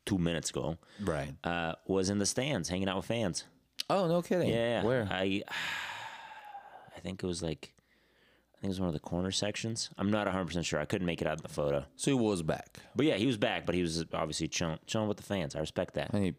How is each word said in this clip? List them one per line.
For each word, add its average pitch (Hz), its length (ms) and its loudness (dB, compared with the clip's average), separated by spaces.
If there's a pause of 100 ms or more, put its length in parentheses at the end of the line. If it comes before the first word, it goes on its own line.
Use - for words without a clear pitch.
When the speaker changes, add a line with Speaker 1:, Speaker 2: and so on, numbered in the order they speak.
Speaker 1:
two 101 140 2
minutes 82 320 0
ago, 73 260 -2 (240)
Speaker 2:
Right. 73 320 -2 (120)
Speaker 1:
uh, 85 300 0 (120)
was 95 220 4
in 101 100 2
the 101 80 2
stands 127 420 0
hanging 95 200 0
out 95 80 0
with 92 80 -4
fans. 113 400 -2 (440)
Speaker 2:
Oh, 185 180 4
no 175 140 4
kidding. 170 280 2
Speaker 1:
Yeah. 117 340 2
Speaker 2:
Where? 117 260 2
Speaker 1:
I, 95 380 2
<sighs> - 1500 -10
I - 40 -14
think 92 240 -6
it 92 40 0
was, 85 140 -2
like, - 320 -4 (800)
I - 60 -16
think 98 80 -2
it 95 40 0
was 92 60 -4
one 92 100 2
of 82 40 0
the 73 60 -2
corner 90 320 -2
sections. 110 640 -2
I'm 98 120 2
not 104 180 4
a 95 40 2
hundred 92 160 2
percent 82 180 -2
sure. 78 140 0
I 76 60 0
couldn't 92 200 0
make 85 160 0
it 82 60 0
out 78 100 0
in 78 60 -10
the - 60 -12
photo. 71 360 0 (100)
Speaker 2:
So - 160 0
he 139 60 6
was 107 240 4
back. - 380 -2 (160)
Speaker 1:
But 135 100 4
yeah, 147 100 4
he 104 120 4
was 123 100 4
back, 104 300 2
but 87 80 2
he 90 60 4
was 82 220 2 (100)
obviously 82 340 0
chilling, 80 400 0
chilling 110 200 0
with 104 100 0
the - 60 -14
fans. 87 320 -2
I 73 40 -2
respect 82 360 -2
that. 73 180 -2
Speaker 2:
And 101 100 2
he, 87 160 2